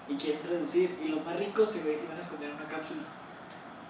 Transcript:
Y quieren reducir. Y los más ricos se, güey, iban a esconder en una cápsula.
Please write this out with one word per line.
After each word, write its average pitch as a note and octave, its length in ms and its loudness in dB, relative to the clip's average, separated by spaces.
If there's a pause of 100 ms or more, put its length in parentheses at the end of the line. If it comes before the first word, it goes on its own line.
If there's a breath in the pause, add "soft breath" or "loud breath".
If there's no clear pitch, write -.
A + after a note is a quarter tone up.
Y C#3 60 0
quieren D3+ 320 2
reducir. E3+ 560 4
Y - 40 0
los D#3 180 2
más - 120 -2
ricos G#3 320 6
se, E3 120 0
güey, D3+ 220 2
iban D#3+ 140 -6
a - 20 -6
esconder D3 300 -6
en D3 60 -6
una D3+ 100 -8
cápsula. D#3 360 -4 (880)